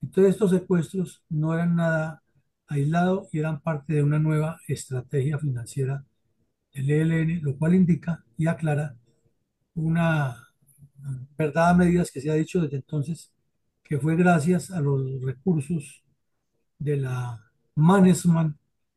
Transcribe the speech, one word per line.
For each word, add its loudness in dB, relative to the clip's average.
Entonces, 2
estos 0
secuestros -2
no -2
eran 0
nada -2
aislado 0
y -4
eran -4
parte -4
de 2
una 2
nueva -2
estrategia -4
financiera -6
del -4
E 2
L 0
N, -2
lo -4
cual 2
indica 2
y 0
aclara -2
una 0
verdad 2
a 6
medias 4
que -10
se -4
ha 0
dicho 0
desde -2
entonces, -6
que -4
fue 0
gracias 2
a -6
los -2
recursos -4
de -2
la -8
Manesman 4